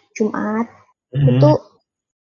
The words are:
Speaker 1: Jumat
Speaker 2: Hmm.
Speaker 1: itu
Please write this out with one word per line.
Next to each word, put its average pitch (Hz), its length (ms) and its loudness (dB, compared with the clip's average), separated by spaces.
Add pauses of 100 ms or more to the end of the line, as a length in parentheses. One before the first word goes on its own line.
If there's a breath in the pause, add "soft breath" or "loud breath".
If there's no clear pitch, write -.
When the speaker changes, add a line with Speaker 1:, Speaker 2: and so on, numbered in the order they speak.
(180)
Speaker 1:
Jumat 214 480 -4 (480)
Speaker 2:
Hmm. 135 240 2
Speaker 1:
itu 143 140 4 (800)